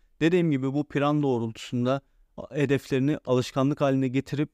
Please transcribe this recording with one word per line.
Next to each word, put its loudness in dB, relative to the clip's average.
Dediğim 4
gibi 0
bu -2
plan 0
doğrultusunda -2
hedeflerini 0
alışkanlık 0
haline 2
getirip -4